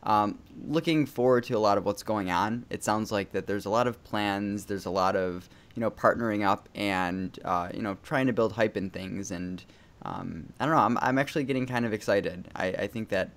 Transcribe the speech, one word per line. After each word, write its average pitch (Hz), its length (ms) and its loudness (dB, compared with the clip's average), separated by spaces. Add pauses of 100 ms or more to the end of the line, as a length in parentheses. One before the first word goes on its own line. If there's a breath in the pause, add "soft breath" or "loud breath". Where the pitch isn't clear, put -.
um, 104 360 2 (300)
looking 156 380 2
forward 123 380 4
to 123 120 -2
a - 20 2
lot 104 180 4
of 92 80 0
what's 98 180 -2
going 104 280 -2
on. 107 400 0
It - 140 -8
sounds 107 280 0
like 98 200 -2
that 95 140 -2
there's 101 200 -2
a 98 40 -2
lot 120 160 4
of 117 180 -4
plans, 101 600 -2
there's 95 220 -6
a 90 40 -2
lot 95 260 2
of, 92 320 -2 (260 loud breath)
you 113 60 -6
know, 110 100 0
partnering 107 560 2
up 98 280 0
and, 92 720 -2
uh, 90 300 0
you - 80 -6
know, 98 200 -4
trying 135 240 0
to 123 60 2
build 110 200 2
hype 110 240 0
in 95 140 -4
things, 95 400 -8
and, 90 340 -8 (380 loud breath)
um, 85 560 -8
I 127 80 0
don't 160 80 2
know, 143 60 6
I'm, 113 180 4
I'm 131 200 2
actually 139 260 0
getting 127 220 -2
kind 123 180 -2
of 110 80 0
excited. 95 640 0
I, 92 100 -2
I 90 220 -2
think 110 220 -6
that 92 260 0